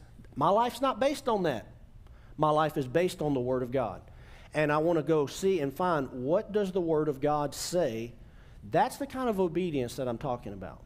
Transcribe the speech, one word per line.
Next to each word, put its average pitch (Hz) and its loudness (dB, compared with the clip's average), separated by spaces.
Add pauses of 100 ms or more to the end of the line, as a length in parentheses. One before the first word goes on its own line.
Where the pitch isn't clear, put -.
(340)
My 151 4
life's 233 2
not 247 0
based 262 0
on 208 2
that. 123 -2 (680)
My 151 4
life 151 2
is 139 0
based 170 0
on 147 0
the 131 0
Word 127 0
of 123 -6
God. 113 -2 (500)
And 151 2
I 151 4
wanna 160 4
go 151 4
see 190 0
and 139 0
find, 160 0
what 156 0
does 196 0
the 190 0
Word 156 2
of 139 -4
God 147 0
say? 120 -2 (580)
That's 208 2
the 277 -4
kind 254 -2
of 196 -2
obedience 160 -2
that 127 -4
I'm 113 -4
talking 120 -6
about. 92 -12